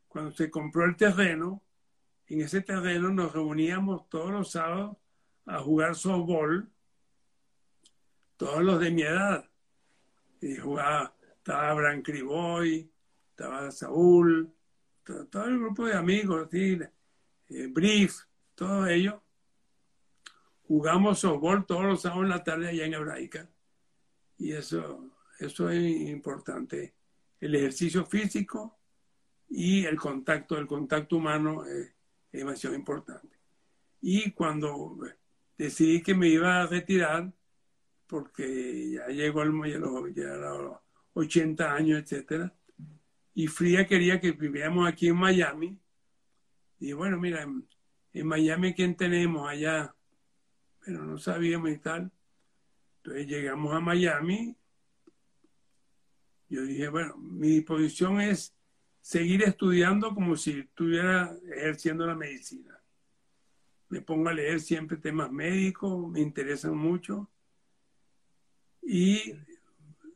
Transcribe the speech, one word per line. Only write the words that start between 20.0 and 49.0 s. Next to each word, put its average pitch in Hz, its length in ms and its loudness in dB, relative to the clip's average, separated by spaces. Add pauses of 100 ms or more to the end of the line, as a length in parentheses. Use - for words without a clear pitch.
Jugamos 170 540 4
softball 180 440 2
todos 180 180 0
los 196 200 0
sábados 180 220 0
en 196 40 2
la 180 140 -2
tarde 165 260 -4
allá 160 160 -2
en 160 80 -2
Hebraica. 151 560 -8 (880)
Y 151 140 -6
eso, 151 640 -8 (240)
eso 175 320 -4
es 170 120 0
importante. 147 1120 -6 (460)
El 151 160 -2
ejercicio 156 500 0
físico 208 720 -4 (720)
y 185 360 2
el 156 120 0
contacto, 147 640 -4
el 143 80 -6
contacto 151 500 -2
humano 156 480 0
es, 143 220 -8 (440)
es 139 80 -10
demasiado 135 360 -6
importante. - 600 -10 (640)
Y 202 320 0
cuando 151 640 -4 (640)
decidí 160 460 2
que 196 100 2
me 185 140 6
iba 175 340 6
a 175 60 0
retirar, 175 640 0 (720)
porque 127 840 -6
ya 123 160 -8
llegó 147 340 0
el, 156 100 2 (200)
ya 143 80 -4
los, 131 340 -6
ya - 220 -6
los 71 420 -8 (360)
ochenta 156 600 0
años, 151 300 4
etcétera, 156 500 -6 (800)
y 160 140 0
Frida 175 400 4
quería 185 320 4
que 180 140 2
viviéramos 151 540 0
aquí 170 200 0
en 170 80 6
Miami, 175 640 2 (1000)
y 139 140 -8
bueno, 180 260 -2
mira, 170 220 -2
en, 139 260 -8 (460)
en 151 140 -4
Miami, 160 480 2
¿quién 180 200 0
tenemos 175 540 0